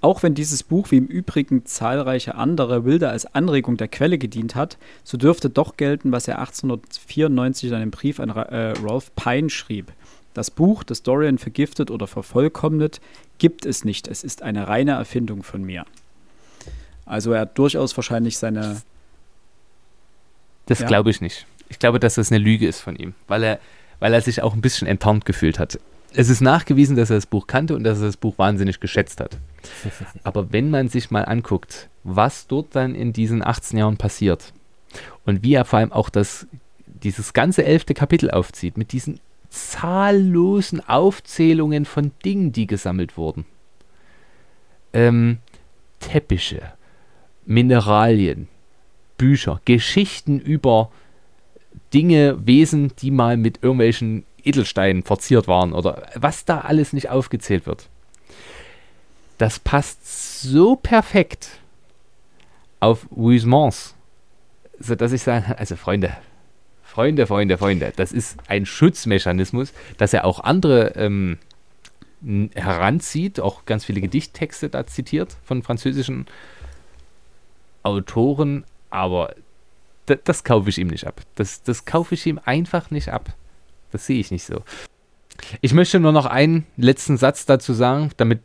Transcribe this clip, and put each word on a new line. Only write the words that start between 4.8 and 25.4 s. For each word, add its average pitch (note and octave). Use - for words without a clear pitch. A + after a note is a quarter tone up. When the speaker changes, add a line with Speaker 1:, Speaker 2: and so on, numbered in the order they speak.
Speaker 1:
so -
dürfte D3
doch -
gelten, C#3+
was B2
er A2+
achtzehnhundertvierundneunzig B2+
in A#2+
einem A2
Brief -
an A2+
Ra-, G#2+
äh, A2+
Ralph A2
Pine C#3
schrieb: -
"Das -
Buch, G3+
das -
Dorian C#3
vergiftet C#3
oder G#2+
vervollkommnet, D3+
gibt -
es -
nicht. G#2
Es -
ist -
eine G#2
reine C3
Erfindung A2+
von G2
mir." F2+
Also G#2+
er A2
hat -
durchaus C#3
wahrscheinlich A#2
seine G#2+
Speaker 2:
Das A#2
Speaker 1:
Ja. A#2
Speaker 2:
glaube G#2
ich G2+
nicht. -
Ich -
glaube, A#2+
dass A2+
das A2+
eine G#2+
Lüge A2
ist -
von F2+
ihm, F2+
weil A2
er, A2
weil A2
er A#2
sich A#2
auch G#2+
ein A2
bisschen -
enttarnt G#2
gefühlt D#2+